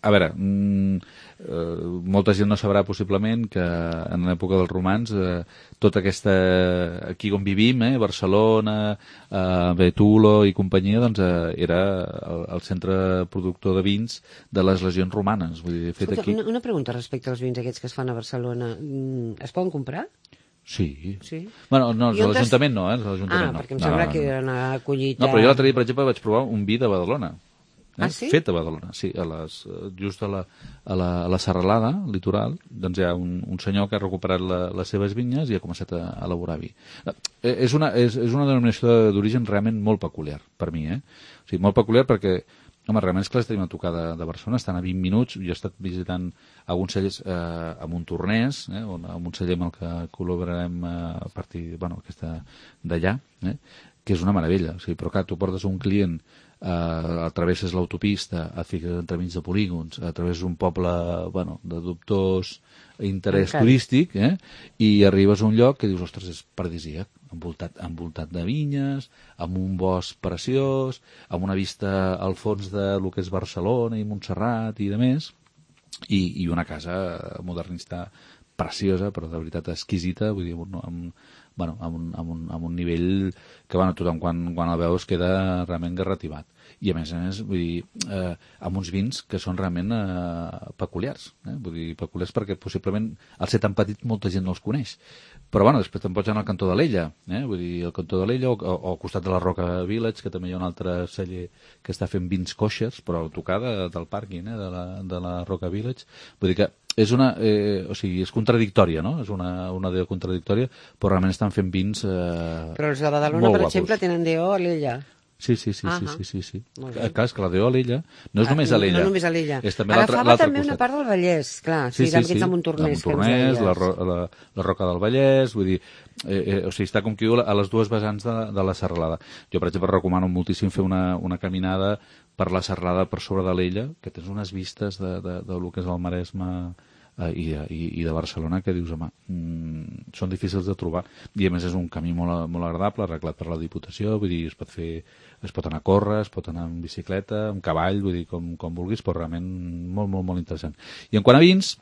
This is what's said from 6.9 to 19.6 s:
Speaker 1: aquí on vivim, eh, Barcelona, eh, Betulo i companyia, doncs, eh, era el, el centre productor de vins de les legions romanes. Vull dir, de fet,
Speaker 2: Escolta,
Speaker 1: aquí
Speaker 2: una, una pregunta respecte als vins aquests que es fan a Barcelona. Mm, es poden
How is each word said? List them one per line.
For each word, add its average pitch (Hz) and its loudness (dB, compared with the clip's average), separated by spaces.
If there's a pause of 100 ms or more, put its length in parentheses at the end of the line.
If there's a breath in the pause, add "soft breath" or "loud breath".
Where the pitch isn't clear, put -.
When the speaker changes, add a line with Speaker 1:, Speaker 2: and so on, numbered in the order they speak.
Speaker 1:
aquí 101 -4
on 98 0
vivim, 113 4
eh, 131 2
Barcelona, 107 2 (320 loud breath)
eh, 92 2
Betulo 104 8
i 98 6
companyia, 98 2
doncs, 117 2
eh, 87 2
era 85 2 (240)
el, - -6 (140)
el 87 -2
centre 92 0
productor 92 0
de 95 4
vins 104 0 (320 loud breath)
de 95 4
les 92 4
legions 92 0
romanes. 95 0
Vull 85 -4
dir, 85 -4
de 85 -4
fet, - -4
Speaker 2:
Escolta, - -2
Speaker 1:
aquí 196 0
Speaker 2:
una, 220 -2
una 240 -2
pregunta 170 -4
respecte 123 -6
als 123 -4
vins 127 -4
aquests 120 -6
que 123 -10
es 120 -10
fan 127 -4
a 120 -4
Barcelona. 120 -6
Mm, 131 -6
es 135 -12
poden 180 -2